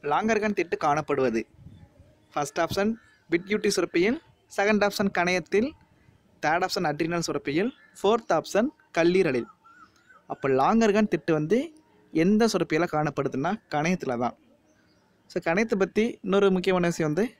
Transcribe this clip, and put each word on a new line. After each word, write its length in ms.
லாங்கர்கான் 460
திட்டு 280
காணப்படுவது. 560
First 300
option 280
பிட்யூட்டி 440
சுரப்பியில், 420
Second 300
option 320
கணையத்தில், 500
Third 240
option 240
adrenal 380
சுரப்பியில், 420
Fourth 380
option 300
கல்லீரலில். 500
அப்ப 260
லாங்கர்கான் 540
திட்டு 240
வந்து 200
எந்த 280
சுரப்பியில 440
காணப்படுதுன்னா, 560
கணையத்துல 500
தான். 120
So, 80
கணையத்தை 360
பத்தி 200
இன்னொரு 300
முக்கியமான 360
விஷயம் 200
வந்து 140